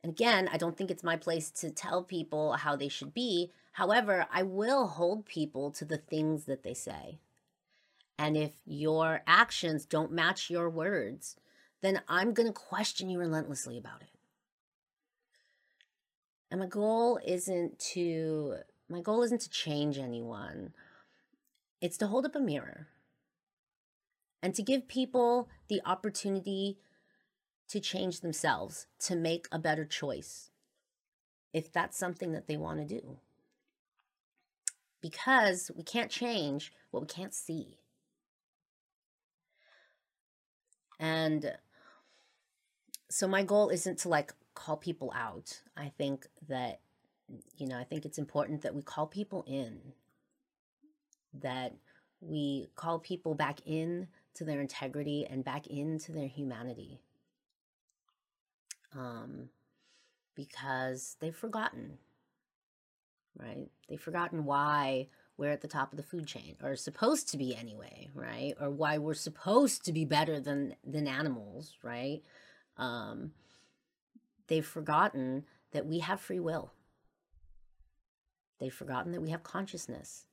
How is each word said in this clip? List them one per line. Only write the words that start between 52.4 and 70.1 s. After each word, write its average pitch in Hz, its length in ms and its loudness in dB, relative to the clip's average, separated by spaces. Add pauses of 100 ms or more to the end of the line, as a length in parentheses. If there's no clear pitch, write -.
call 165 240 -2
people 165 340 -4
back 143 320 0
in 170 420 -2 (280)
to - 80 -8
their 147 180 -2
integrity 143 680 -4
and 131 140 -4
back 143 240 -6
into 156 440 -4
their 151 160 -4
humanity. 127 760 -8 (1900)
Um, 123 560 -10 (840)
because 131 840 -4
they've 160 160 -6
forgotten, 214 640 -4 (1400)
right? 123 320 -12 (200)
They've 151 120 -10
forgotten 170 440 -2
why 139 640 2 (300)
we're 143 140 0
at 143 100 -2
the 143 60 -10
top 139 240 -2
of 147 60 -10
the 147 60 -8
food 160 240 -6
chain, - 360 -12
or 139 120 -2
supposed - 540 2
to 151 80 -4
be 127 180 -2
anyway, 110 580 -14
right? 123 460 -6
Or 143 100 -2
why 151 280 2
we're 151 160 0
supposed 214 720 4
to 170 80 0
be 160 120 2
better 151 340 4